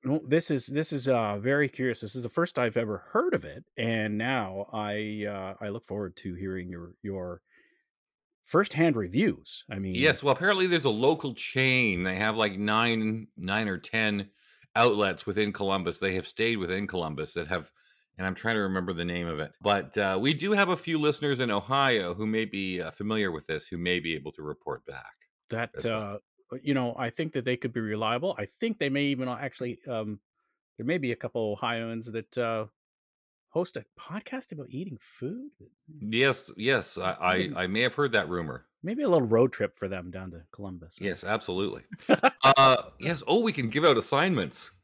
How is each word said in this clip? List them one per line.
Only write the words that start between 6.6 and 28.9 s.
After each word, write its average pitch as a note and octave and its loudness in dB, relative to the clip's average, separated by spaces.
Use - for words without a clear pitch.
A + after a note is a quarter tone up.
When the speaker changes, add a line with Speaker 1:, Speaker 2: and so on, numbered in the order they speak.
Speaker 1:
your, F2 -12
your F2+ -8
firsthand E3 4
reviews. G#2+ 0
I G2+ -6
mean F#2+ -4
Speaker 2:
Yes, C3+ 4
well, C3+ 4
apparently F#3 4
there's E3+ 2
a C3 6
local C3+ 2
chain. B2+ 2
They F#2 0
have, G#2+ 0
like, G#2 2
nine, A2 2
nine G2+ -2
or F#2 -2
ten G#2+ 0
outlets G#2 4
within G#2 0
Columbus. F#2+ 0
They F#2+ 0
have F2+ -2
stayed A2+ 0
within F#2 -2
Columbus D#2 -4
that E2+ -4
have, E2+ -4
and F#2+ -4
I'm F#2 -2
trying A2+ -2
to G#2 2
remember F#2+ -2
the E2+ -4
name F2 -4
of D#2 -4
it. D2 -6
But, G2 2
uh, G2 2
we C3+ 2
do E3+ -2
have G3 4
a F3+ 2
few E3 -2
listeners D3 0
in B2 0
Ohio G#2 2
who G#2+ -4
may A2 0
be, F#2+ -4
uh, D#2+ -6
familiar G#2 -2
with D#2 -8
this, D#2 -4
who F2 -8
may F2+ 0
be E2 -2
able D2 -8
to D#2 -16
report D2 -8
back C2 -16
Speaker 1:
That, A#2 -4
Speaker 2:
as - -8
well. G#2+ -4
Speaker 1:
uh, B2 -10
you C#3+ 0
know, B2 0
I A#2+ -2
think D#3 -6
that B2+ -4
they B2+ 0
could A#2+ -6
be A#2+ -4
reliable. A2+ -2
I G#2 -4
think - -4
they C#3+ 0